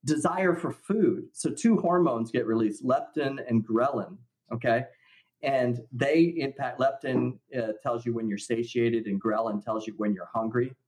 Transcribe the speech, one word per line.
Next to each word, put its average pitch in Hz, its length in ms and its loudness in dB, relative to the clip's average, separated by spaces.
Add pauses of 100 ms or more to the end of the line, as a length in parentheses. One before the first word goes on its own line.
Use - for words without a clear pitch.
desire 175 480 2
for - 180 -4
food. 196 600 0
So - 180 -4
two 220 280 4
hormones 151 520 2
get 123 160 0
released, 113 400 0
leptin 135 520 0 (100)
and 117 180 2
ghrelin, 110 520 0 (340)
okay? 120 320 0 (580)
And 123 380 0 (140)
they 143 300 4 (140)
impact, 135 420 -4
leptin, 127 580 0 (200)
uh, 110 240 -2
tells 117 240 -4
you 117 80 -2
when 113 140 -4
you're 101 100 -4
satiated 117 680 0
and 98 160 -2
ghrelin 110 420 -2
tells 110 240 -4
you 107 80 -8
when 104 180 0
you're 92 200 -8
hungry 117 400 -2 (140)